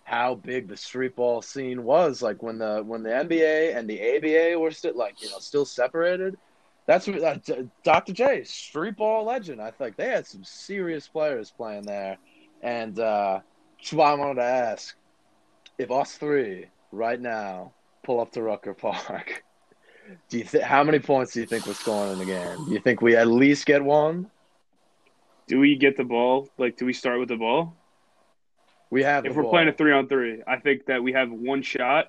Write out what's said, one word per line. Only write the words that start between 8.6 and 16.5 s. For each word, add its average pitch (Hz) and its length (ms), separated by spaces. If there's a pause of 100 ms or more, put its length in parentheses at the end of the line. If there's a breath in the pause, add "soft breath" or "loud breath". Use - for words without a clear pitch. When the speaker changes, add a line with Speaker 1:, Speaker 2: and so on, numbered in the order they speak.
Speaker 1:
ball 214 280
legend. 202 360
I 110 100
think - 260
they 202 120
had 202 180
some 95 180
serious 170 640
players 143 420
playing 104 340
there. 98 340 (440 soft breath)
And, 113 360
uh, 104 420 (380)
that's - 140
why 151 180
I 147 40
wanted 143 220
to 123 80
ask, 120 500 (800)
if 127 140
us 135 240
three 117 520 (260)